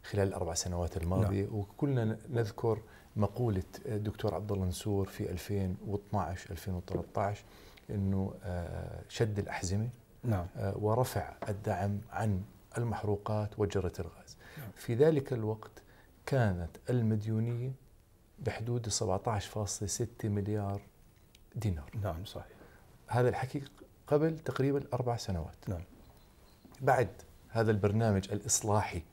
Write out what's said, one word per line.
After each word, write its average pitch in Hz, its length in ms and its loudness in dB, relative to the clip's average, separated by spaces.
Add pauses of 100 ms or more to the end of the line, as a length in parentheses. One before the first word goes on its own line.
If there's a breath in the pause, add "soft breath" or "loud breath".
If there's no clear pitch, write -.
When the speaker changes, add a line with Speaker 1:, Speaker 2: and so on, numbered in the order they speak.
Speaker 1:
خلال 98 260 2
الأربع 92 260 -2
سنوات 87 420 -2
الماضية. 95 480 2
Speaker 2:
نعم. 117 100 -6
Speaker 1:
وكلنا 113 640 0 (140)
نذكر 113 460 0 (380 loud breath)
مقولة 104 460 2 (240)
الدكتور 104 480 -2
عبد 104 180 -2
الله 95 140 2
نسور 98 400 0
في - 240 -6
ألفين 92 460 -2 (100)
واثناعش، 98 640 -4
ألفين 92 240 -6
وثلاثطاش، 101 720 -2 (460 loud breath)
إنه، 98 440 0 (100)
آه، 87 640 -6
شد 107 300 0
الأحزمة، 98 500 -2 (360)
Speaker 2:
نعم. 98 220 2 (100)
Speaker 1:
آه، 98 240 -2
ورفع 110 520 0 (160)
الدعم 101 500 0 (120)
عن 104 300 2 (380)
المحروقات 104 800 0
وجرة 92 420 2
الغاز. - 360 -10 (220 loud breath)
Speaker 2:
نعم. 120 180 -12
Speaker 1:
في - 180 -4
ذلك 139 380 6
الوقت 110 380 -4 (560 loud breath)
كانت 95 420 2 (220)
المديونية 113 840 2 (720)
بحدود 113 420 -2
سبعتاش 104 580 0
فاصلة 104 420 -4
ستة - 400 -2
مليار 101 520 0 (760)
دينار. 104 360 -2 (120)
Speaker 2:
نعم، 87 220 -4
صحيح. - 320 -12 (500 loud breath)
Speaker 1:
هذا 123 220 4
الحكي 131 340 -2 (440)
قبل 156 320 4
تقريبا 139 440 2 (120)
أربع 120 220 0
سنوات. 85 520 -4
Speaker 2:
نعم. 87 140 -4 (1000)
Speaker 1:
بعد 127 280 6 (400)
هذا 113 220 4
البرنامج 104 600 4
الإصلاحي 101 680 2 (100)